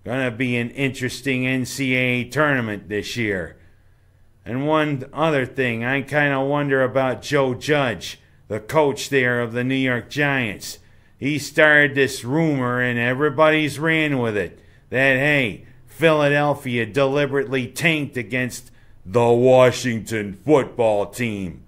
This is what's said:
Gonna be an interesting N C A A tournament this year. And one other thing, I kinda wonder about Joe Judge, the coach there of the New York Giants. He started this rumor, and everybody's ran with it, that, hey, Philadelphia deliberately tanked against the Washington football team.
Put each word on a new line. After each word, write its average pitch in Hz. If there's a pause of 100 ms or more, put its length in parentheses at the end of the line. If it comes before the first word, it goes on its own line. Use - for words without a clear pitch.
Gonna 127
be 123
an 120
interesting 127
N 131
C 127
A 127
A 123
tournament 123
this 104
year. 98 (880)
And 131
one 151
other 143
thing, 120
I 135
kinda 143
wonder 139
about 127
Joe 135
Judge, 131 (280)
the 107
coach 147
there 123
of 113
the 123
New 131
York 127
Giants. 135 (400)
He 143
started 147
this 131
rumor, 123
and 123
everybody's 143
ran 156
with 113
it, 87 (320)
that, 131
hey, 139 (220)
Philadelphia 143
deliberately 135
tanked 151
against 123 (340)
the 120
Washington 120
football 117
team. 98